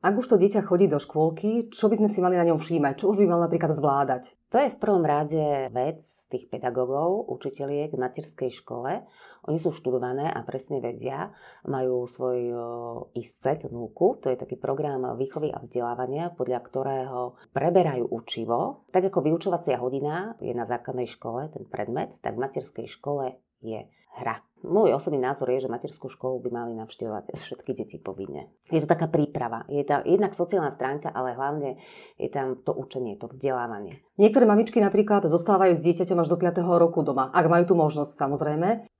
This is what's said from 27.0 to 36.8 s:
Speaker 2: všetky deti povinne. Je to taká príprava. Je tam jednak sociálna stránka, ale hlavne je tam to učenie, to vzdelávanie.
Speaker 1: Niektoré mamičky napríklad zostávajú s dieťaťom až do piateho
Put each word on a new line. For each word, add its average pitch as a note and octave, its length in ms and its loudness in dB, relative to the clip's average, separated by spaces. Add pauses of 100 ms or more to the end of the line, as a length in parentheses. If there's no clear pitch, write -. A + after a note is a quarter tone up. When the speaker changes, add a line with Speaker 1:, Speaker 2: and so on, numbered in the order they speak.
Speaker 2:
všetky - 400 -10
deti G#2 240 -12
povinne. F2+ 480 -10 (240)
Je D#3+ 80 2
to D3+ 80 -6
taká D#3+ 240 0
príprava. B2 560 -2
Je C#3+ 160 -2
tam C#3+ 240 0
jednak F#3+ 240 4
sociálna E3 400 -2
stránka, C#3 400 -6
ale B2 240 -4
hlavne C#3 400 -4 (400)
je - 160 -6
tam C3 320 -4
to C#3 80 -2
učenie, B2 480 -6
to A#2 80 -12
vzdelávanie. A#2+ 720 -6 (160)
Speaker 1:
Niektoré G#3+ 320 8
mamičky G#3+ 320 6
napríklad G3+ 480 4
zostávajú F3+ 480 6
s D#3+ 80 -6
dieťaťom F3 320 2
až E3 160 2
do F3 80 0
piateho F3 400 2